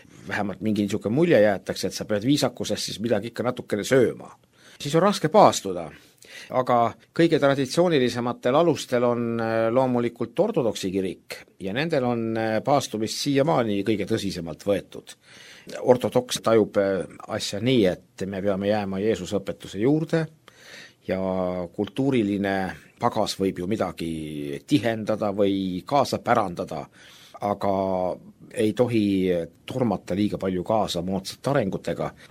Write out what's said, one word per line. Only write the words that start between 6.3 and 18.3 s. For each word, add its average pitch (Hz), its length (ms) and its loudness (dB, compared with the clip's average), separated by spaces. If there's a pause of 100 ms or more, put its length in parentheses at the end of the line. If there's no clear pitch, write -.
Aga 127 200 4 (380)
kõige 160 260 4
traditsioonilisematel 131 1120 2
alustel 135 480 2
on, 120 200 2 (180)
äh, 113 320 0
loomulikult 123 680 0
ortodoksi 143 520 0
kirik 95 460 -4 (220)
ja 95 140 -6
nendel 147 340 -2
on, 113 300 -2
äh, 110 260 0
paastumist 113 560 0
siiamaani 135 640 0
kõige 98 260 0
tõsisemalt 90 560 -4
võetud. - 500 -4 (680)
Ortodoks 123 600 2
tajub, 107 360 4
äh, 98 280 0 (220)
asja 104 320 -6
nii, 117 260 4
et - 420 -4
me 95 140 -6